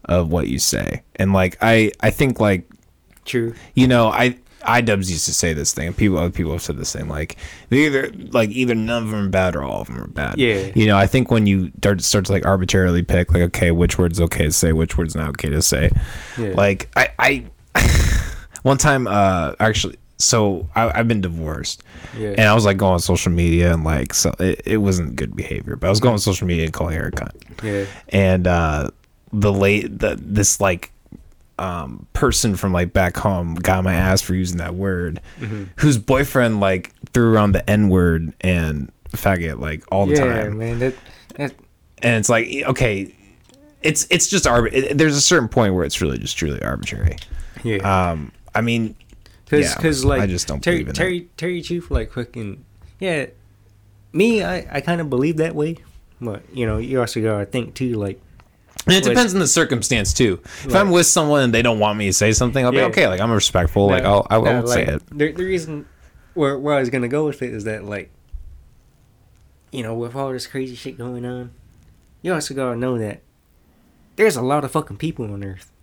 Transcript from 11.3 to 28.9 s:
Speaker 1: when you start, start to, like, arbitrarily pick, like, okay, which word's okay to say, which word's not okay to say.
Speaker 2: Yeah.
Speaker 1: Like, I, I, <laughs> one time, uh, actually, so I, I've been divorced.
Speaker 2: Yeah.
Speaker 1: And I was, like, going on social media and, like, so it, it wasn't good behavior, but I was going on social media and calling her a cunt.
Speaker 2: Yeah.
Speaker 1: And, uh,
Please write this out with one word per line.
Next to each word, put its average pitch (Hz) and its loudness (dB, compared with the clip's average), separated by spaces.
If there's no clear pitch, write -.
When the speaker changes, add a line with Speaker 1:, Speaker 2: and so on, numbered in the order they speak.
Speaker 1:
when 110 4
you 95 2
start, 101 2
start 98 2
to, 98 -2
like, 98 0
arbitrarily 90 2
pick, 87 2
like, 87 4
okay, 85 2
which 85 2
word's 87 2
okay 82 2
to 76 0
say, 82 2
which 80 0
word's 80 -4
not 78 -4
okay 73 -6
to 76 0
say. 76 2
Speaker 2:
Yeah. 104 -4
Speaker 1:
Like, 98 2
I, 131 2
I, 127 0
<laughs> - 2
one 131 4
time, 135 2
uh, 95 2
actually, 104 0
so 98 2
I, 113 0
I've 117 2
been 110 2
divorced. 82 -6
Speaker 2:
Yeah. 107 -6
Speaker 1:
And 101 0
I 107 6
was, 110 4
like, 98 4
going 95 4
on 87 2
social 90 0
media 85 4
and, 82 0
like, 78 -2
so - 0
it, 92 0
it 110 0
wasn't 90 0
good 50 -6
behavior, - -8
but - -4
I - 2
was 104 2
going 120 4
on 104 0
social 95 0
media 82 0
and 78 -6
calling 80 -4
her 78 -4
a - -6
cunt. - -10
Speaker 2:
Yeah. 101 -4
Speaker 1:
And, 92 4
uh, 80 0